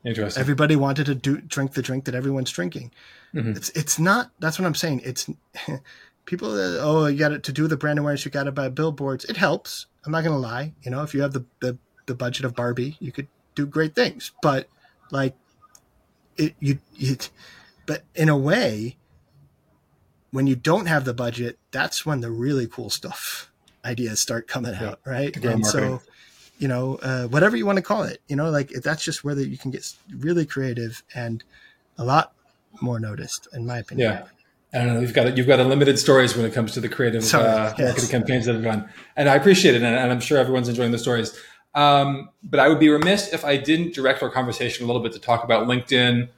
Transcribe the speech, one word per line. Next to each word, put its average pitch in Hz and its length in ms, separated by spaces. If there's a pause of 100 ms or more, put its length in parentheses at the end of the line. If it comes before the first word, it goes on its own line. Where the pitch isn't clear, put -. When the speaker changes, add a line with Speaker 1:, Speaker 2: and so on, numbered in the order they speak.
Speaker 1:
Interesting. 110 360
Speaker 2:
Everybody 143 360
wanted 139 320
to 139 80
do, 139 260
drink 135 320
the 131 80
drink 131 240
that 123 100
everyone's 135 360
drinking. 156 400 (420)
Speaker 1:
Mm-hmm. 113 180
Speaker 2:
It's, - 180
it's 156 300
not, 202 400
that's 160 180
what 185 80
I'm 156 100
saying. 143 280
It's 127 260 (480)
<laughs> - 480
people, 180 260
uh, 92 280
"Oh, 151 280
you 143 120
gotta, 151 200
to - 120
do 151 160
the 156 80
brand 147 240
awareness, 147 240
you 135 80
gotta 139 200
buy 135 180
billboards." 139 560
It - 120
helps. 170 500 (180)
I'm 151 60
not 160 120
gonna 160 140
lie. 127 360 (100)
You 123 80
know, 135 120
if 147 100
you 139 80
have 139 120
the, 127 120 (140)
the, 123 180 (280)
the 123 100
budget 123 300
of 120 100
Barbie, 123 440
you 135 120
could 139 160 (280)
do 147 100
great 156 300
things. - 360 (100)
But, 135 280 (420)
like, 135 240 (1000)
it, 151 240
you, 139 180 (160)
it, 131 340 (560)
but - 180 (120)
in 160 140
a 147 80
way, 135 580 (1400)
when 135 160
you 131 80
don't 170 300
have 156 180
the 123 100
budget, 120 460 (120)
that's 147 340
when 143 160
the 117 100
really 120 360
cool 113 220
stuff, - 640 (320)
ideas 117 380
start 113 260
coming 120 240
Speaker 1:
Yeah. 101 200
Speaker 2:
out, - 140
right? 135 280
Speaker 1:
To - 80
grow 117 100
Speaker 2:
And 107 140
so, 139 140
Speaker 1:
marketing. 131 340 (460)
Speaker 2:
you 143 100
know, 131 320
uh, 127 260
whatever 190 300
you 214 80
wanna 196 160
call 208 220
it, - 240
you 139 100
know, 156 120
like, 143 200
that's 147 340
just - 200
where 143 120
that 135 140
you 131 80
can 131 140
get - 100
s-, - 160 (180)
really 156 300
creative 120 580 (100)
and 117 300 (540)
a 117 80
lot 139 280 (480)
more 120 180
noticed, - 520
in 117 140
my 123 140
opinion. 117 320
Speaker 1:
Yeah. - 160 (440)
I 120 140
don't 120 80
know. 117 80
You've 123 140
got, 131 200
you've 127 120
got 131 120
unlimited 135 380
stories 131 400
when 113 80
it 110 80
comes 113 200
to 127 60
the 113 80
creative, 113 380
Speaker 2:
Sorry, 117 180
Speaker 1:
uh, 110 340
Speaker 2:
yes. - 20
Speaker 1:
marketing 123 320
campaigns 123 340
that 120 80
have 110 100
gone. 110 240 (300)
And 143 100
I 143 80
appreciate 185 380
it. 120 80
And, 120 140
and 127 160
I'm 123 80
sure 143 180
everyone's 127 320
enjoying 120 220
the 117 80
stories. 117 380 (360)
Um, 143 560 (140)
but 143 160
I 135 80
would 156 120
be 156 100
remiss 165 440
if 151 100
I 143 140
didn't 160 380
direct 131 260
our 127 80
conversation 123 540
a 120 40
little 120 140
bit 113 120
to - 60
talk 117 240
about 113 240
LinkedIn 123 720